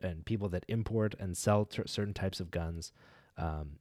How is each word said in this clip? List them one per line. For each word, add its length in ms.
and 240
people 240
that 180
import 520
and 180
sell 280
ter-, 200
certain 280
types 260
of 120
guns. 400
Um, 440